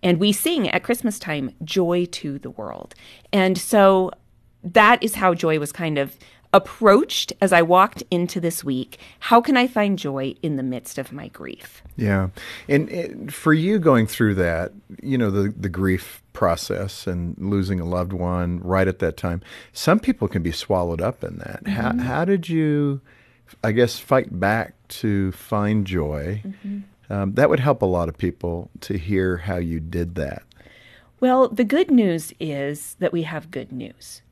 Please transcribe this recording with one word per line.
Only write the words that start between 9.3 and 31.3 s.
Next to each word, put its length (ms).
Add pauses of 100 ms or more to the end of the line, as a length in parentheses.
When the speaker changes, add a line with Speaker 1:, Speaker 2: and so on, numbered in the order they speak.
Speaker 1:
can 160
I 100
find 320
joy 420
in 160
the 60
midst 360
of 140
my 160
grief? 540 (140)
Speaker 2:
Yeah. 320 (400)
And, 200
and 460
for 180
you 280
going 260
through 300
that, 360 (300)
you 160
know, 140
the, 260
the 100
grief 540 (100)
process 760
and 300
losing 420
a 40
loved 280
one 480
right 280
at 120
that 160
time, 260 (300)
some 260
people 300
can 140
be 100
swallowed 500
up 220
in 140
that. 280
How, 240
Speaker 1:
Mm-hmm. 80
Speaker 2:
how 260
did 240
you, 520 (640)
I 100
guess, 260
fight 420
back 340 (260)
to 320
find 540
joy? 600
Speaker 1:
Mm-hmm. 320 (340)
Speaker 2:
Um, 220
that 160
would 100
help 220
a 40
lot 220
of 80
people 540 (100)
to 160
hear 400
how 200
you 220
did 360
that. 280 (800)
Speaker 1:
Well, 280